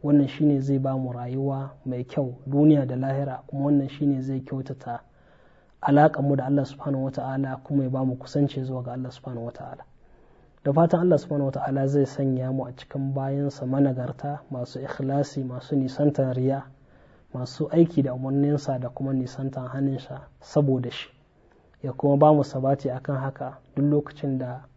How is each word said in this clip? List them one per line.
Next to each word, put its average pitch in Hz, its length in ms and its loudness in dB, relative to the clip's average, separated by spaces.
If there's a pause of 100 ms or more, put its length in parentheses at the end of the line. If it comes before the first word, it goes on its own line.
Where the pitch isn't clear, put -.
Wannan 143 240 6
shi - 160 -2
ne 143 160 4
zai 135 180 0
ba 135 200 0
mu 127 140 -4
rayuwa 135 580 -4 (160)
mai 127 180 -4
kyau 131 300 -4 (120)
duniya 143 400 6
da 127 100 -4
lahira, 135 500 -4
kuma 139 240 -4
wannan 139 180 4
shi - 180 -2
ne 135 140 2
zai 131 200 -4
kyautata 131 600 -10 (800)
alaƙarmu 143 560 4
da 127 80 -2
Allah 139 200 2
subhanahu 135 400 -6
wa 135 60 -4
ta'ala, 135 540 -6
kuma 139 200 0
ya 131 60 -2
ba 131 140 -2
mu 127 120 -2
kusanci 139 480 0
zuwa 131 200 -6
ga 123 80 -10
Allah 127 180 -8
subhanahu 120 340 -12
wa 117 80 -8
ta'ala. - 320 -16 (800)
Da 143 80 2
fatan 165 280 4
Allah 175 180 6
subhanahu 143 280 -2
wa 135 60 -2
ta'ala 135 360 -2
zai 143 180 4
sanya 131 460 -2
mu 131 140 -4
a 123 60 -14
cikin 135 420 -6
bayansa 139 520 -4
managarta, 135 760 0 (100)
masu 123 300 -8
ikhlasi, 135 640 -4
masu 127 320 -4
nisantan 135 580 2
riya, 131 300 0 (720)
masu 127 360 -6
aiki 165 320 4
da 131 120 0
umarninsa 139 680 0
da 127 80 -6
kuma 135 240 -4
nisantan 131 560 -4
hannunsa 135 520 -4 (220)
saboda 131 480 0
shi. - 180 -14 (720)
Ya 131 100 -6
kuma 143 240 2
ba 151 180 8
mu 147 100 4
sabati 135 460 -2
akan 127 300 -6
haka 135 380 -8 (180)
duk 139 80 2
lokacin 147 540 0
da 127 260 -8 (120)